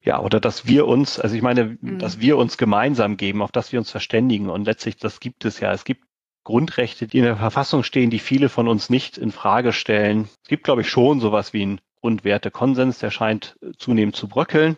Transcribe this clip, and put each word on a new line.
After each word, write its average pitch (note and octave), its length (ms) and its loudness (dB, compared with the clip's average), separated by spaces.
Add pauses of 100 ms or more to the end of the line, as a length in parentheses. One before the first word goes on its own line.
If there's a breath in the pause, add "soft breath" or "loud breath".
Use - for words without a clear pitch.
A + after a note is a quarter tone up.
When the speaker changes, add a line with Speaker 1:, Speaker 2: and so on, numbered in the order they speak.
Speaker 1:
Ja, - 200 0
oder G2+ 180 0
dass A2 280 -2
wir C#3 200 4
uns, B2+ 320 0
also G#2+ 160 -2
ich A2+ 80 -4
meine, A#2+ 380 0
Speaker 2:
Mhm. C3+ 180 -8
Speaker 1:
dass F2+ 220 -8
wir C#3 160 4
uns B2 200 0
gemeinsam A2 600 0
geben, G2+ 260 -4
auf G2 100 -4
das - 200 -4
wir B2+ 60 -2
uns A2 120 -6
verständigen. A2+ 580 0
Und F#2 160 -4
letztlich, G#2+ 320 -4
das - 220 -8
gibt - 260 -12
es A2 160 -6
ja. G2 120 -2
Es F#2+ 120 -8
gibt - 200 -6 (400)
Grundrechte, A#2+ 600 -2
die A#2 120 0
in B2+ 60 6
der A#2+ 120 2
Verfassung A#2+ 460 0
stehen, B2 280 2
die A#2 80 0
viele C3+ 300 2
von A#2+ 200 0
uns A2 220 0
nicht B2+ 280 -2
in A2+ 140 -4
Frage A2+ 400 0
stellen. G#2 560 0 (140)
Es - 60 -20
gibt, D3+ 160 -2
glaube B2 180 2
ich, - 80 -6
schon C3 300 4
sowas G#2+ 320 0
wie G#2+ 100 -2
einen G2 180 -4 (200)
Grundwertekonsens, A#2 1000 0
der A2+ 120 -6
scheint, G#2+ 520 -4
äh, - 160 -14
zunehmend A2 360 2
zu - 140 -8
bröckeln. D#3 500 2